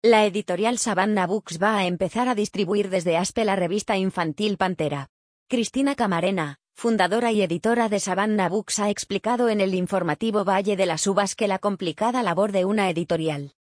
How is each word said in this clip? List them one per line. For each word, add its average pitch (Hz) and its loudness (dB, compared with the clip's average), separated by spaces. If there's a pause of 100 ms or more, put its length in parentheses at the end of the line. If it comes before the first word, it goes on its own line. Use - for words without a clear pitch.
La 214 6
editorial 202 -2
Savannah 196 0
Books 175 -4
va 208 2
a 190 0
empezar 180 0
a 247 0
distribuir 202 0
desde 170 0
Aspe 196 0
la 196 2
revista 190 0
infantil 190 -2
Pantera. 156 -2 (400)
Cristina 262 0
Camarena, 180 -2 (160)
fundadora 226 0
y 208 2
editora 220 0
de 202 0
Savannah 196 0
Books, 196 -4
ha 208 0
explicado 226 -2
en 208 0
el 190 2
informativo 185 0
Valle 196 0
de 190 2
las 165 -2
Uvas 196 0
que 202 0
la 185 -2
complicada 214 -2
labor 196 0
de 185 2
una 202 0
editorial. 160 -2 (100)